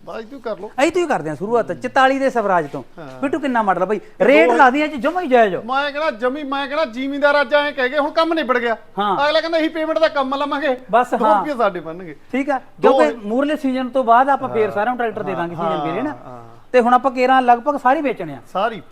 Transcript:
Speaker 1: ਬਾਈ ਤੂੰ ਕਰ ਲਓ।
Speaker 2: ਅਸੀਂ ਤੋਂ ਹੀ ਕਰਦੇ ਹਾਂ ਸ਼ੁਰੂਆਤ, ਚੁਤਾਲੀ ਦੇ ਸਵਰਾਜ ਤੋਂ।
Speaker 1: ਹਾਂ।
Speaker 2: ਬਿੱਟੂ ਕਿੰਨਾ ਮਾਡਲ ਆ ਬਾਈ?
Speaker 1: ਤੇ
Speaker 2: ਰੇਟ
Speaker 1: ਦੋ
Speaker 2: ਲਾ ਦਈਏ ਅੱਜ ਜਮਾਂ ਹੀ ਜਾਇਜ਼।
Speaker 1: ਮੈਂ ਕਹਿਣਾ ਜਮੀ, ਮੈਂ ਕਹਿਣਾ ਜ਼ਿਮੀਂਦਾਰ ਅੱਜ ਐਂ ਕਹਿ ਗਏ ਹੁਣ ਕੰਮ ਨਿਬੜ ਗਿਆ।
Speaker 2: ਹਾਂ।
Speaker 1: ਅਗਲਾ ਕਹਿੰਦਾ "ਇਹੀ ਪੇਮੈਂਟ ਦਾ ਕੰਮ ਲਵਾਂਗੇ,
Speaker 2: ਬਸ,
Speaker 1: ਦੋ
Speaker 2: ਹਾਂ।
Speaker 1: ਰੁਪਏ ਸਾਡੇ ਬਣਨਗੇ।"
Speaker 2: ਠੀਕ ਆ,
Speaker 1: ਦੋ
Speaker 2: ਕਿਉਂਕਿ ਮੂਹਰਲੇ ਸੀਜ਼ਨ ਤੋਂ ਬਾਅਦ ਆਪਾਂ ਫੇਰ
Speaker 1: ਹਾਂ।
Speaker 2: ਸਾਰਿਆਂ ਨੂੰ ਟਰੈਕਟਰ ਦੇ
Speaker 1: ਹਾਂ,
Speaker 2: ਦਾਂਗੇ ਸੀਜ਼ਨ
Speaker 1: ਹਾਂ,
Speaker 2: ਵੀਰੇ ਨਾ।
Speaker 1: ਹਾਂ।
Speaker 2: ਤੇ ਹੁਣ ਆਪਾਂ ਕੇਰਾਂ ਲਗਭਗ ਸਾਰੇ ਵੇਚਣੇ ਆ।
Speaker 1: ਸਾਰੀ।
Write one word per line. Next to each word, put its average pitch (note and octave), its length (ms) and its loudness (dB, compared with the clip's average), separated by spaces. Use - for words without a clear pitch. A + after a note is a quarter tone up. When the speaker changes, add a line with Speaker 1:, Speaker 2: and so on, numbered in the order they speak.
Speaker 1:
ਬਾਈ G#3+ 200 -12
ਤੂੰ B3+ 160 -18
ਕਰ G#3+ 180 -8
ਲਓ। G3+ 100 -12
Speaker 2:
ਅਸੀਂ C#4+ 240 0
ਤੋਂ F4 100 0
ਹੀ E4+ 40 -2
ਕਰਦੇ E3+ 220 -2
ਹਾਂ D3+ 80 -8
ਸ਼ੁਰੂਆਤ, G3+ 360 -2
ਚੁਤਾਲੀ C4 460 0
ਦੇ C4+ 120 0
ਸਵਰਾਜ F#3+ 360 0
ਤੋਂ। C#3 160 -10
Speaker 1:
ਹਾਂ। C3 220 -14
Speaker 2:
ਬਿੱਟੂ C#4+ 180 -2
ਕਿੰਨਾ B3+ 240 -2
ਮਾਡਲ F#3 200 0
ਆ - 20 2
ਬਾਈ? G3+ 140 -4
Speaker 1:
ਤੇ - 260 -4
Speaker 2:
ਰੇਟ B3 260 6
Speaker 1:
ਦੋ A#3+ 60 2
Speaker 2:
ਲਾ C4 140 8
ਦਈਏ D4 140 0
ਅੱਜ D4+ 100 -6
ਜਮਾਂ D4+ 280 -2
ਹੀ E4+ 60 -6
ਜਾਇਜ਼। A3+ 260 4
Speaker 1:
ਮੈਂ C4+ 380 -4
ਕਹਿਣਾ D4+ 180 -2
ਜਮੀ, B3+ 320 -4
ਮੈਂ C#4 260 -6
ਕਹਿਣਾ D4 160 -2
ਜ਼ਿਮੀਂਦਾਰ C#4 560 0
ਅੱਜ C#4+ 140 0
ਐਂ D4 180 2
ਕਹਿ B3+ 160 -2
ਗਏ C#4+ 100 -2
ਹੁਣ D4 120 0
ਕੰਮ E4 240 0
ਨਿਬੜ B3+ 240 0
ਗਿਆ। A#3 180 -2
Speaker 2:
ਹਾਂ। G3+ 280 0
Speaker 1:
ਅਗਲਾ D#4 140 2
ਕਹਿੰਦਾ E4 180 -2
"ਇਹੀ D#4 100 2
ਪੇਮੈਂਟ D#4 300 -2
ਦਾ D#4+ 100 4
ਕੰਮ C#4 260 -2
ਲਵਾਂਗੇ, C#4 420 -2
Speaker 2:
ਬਸ, A#3+ 240 2
Speaker 1:
ਦੋ A3+ 100 0
Speaker 2:
ਹਾਂ। G#3+ 160 4
Speaker 1:
ਰੁਪਏ G3+ 180 -6
ਸਾਡੇ G3 220 0
ਬਣਨਗੇ।" D#3+ 360 -14
Speaker 2:
ਠੀਕ C4+ 180 -2
ਆ, C4 100 -2
Speaker 1:
ਦੋ C4+ 180 6
Speaker 2:
ਕਿਉਂਕਿ A#3+ 300 0
ਮੂਹਰਲੇ C#4+ 280 0
ਸੀਜ਼ਨ C4 320 -4
ਤੋਂ C4 160 -2
ਬਾਅਦ B3 240 6
ਆਪਾਂ C4+ 200 0
ਫੇਰ A3+ 180 0
Speaker 1:
ਹਾਂ। F#3+ 60 -4
Speaker 2:
ਸਾਰਿਆਂ G#3+ 220 -2
ਨੂੰ A#3 40 -10
ਟਰੈਕਟਰ A3+ 240 -4
ਦੇ F#3+ 100 -6
Speaker 1:
ਹਾਂ, F3 60 -6
Speaker 2:
ਦਾਂਗੇ E3+ 160 -6
ਸੀਜ਼ਨ E3 140 -4
Speaker 1:
ਹਾਂ, D#3 180 -2
Speaker 2:
ਵੀਰੇ F3 160 -4
ਨਾ। D4+ 80 -4
Speaker 1:
ਹਾਂ। B2 640 -18
Speaker 2:
ਤੇ B3 80 6
ਹੁਣ A#3+ 140 4
ਆਪਾਂ B3 160 2
ਕੇਰਾਂ B3+ 320 2
ਲਗਭਗ A#3+ 380 2
ਸਾਰੇ C4+ 200 2
ਵੇਚਣੇ F#3 340 -4
ਆ। B2+ 40 -14
Speaker 1:
ਸਾਰੀ। G#3 400 -4